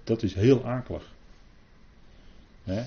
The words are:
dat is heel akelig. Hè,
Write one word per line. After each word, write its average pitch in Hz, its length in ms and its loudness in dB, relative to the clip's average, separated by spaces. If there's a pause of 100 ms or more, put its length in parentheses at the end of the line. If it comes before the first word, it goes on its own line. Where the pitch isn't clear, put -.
dat - 200 0
is 95 100 0
heel 120 320 6
akelig. 120 480 -8 (1500)
Hè, 101 240 -4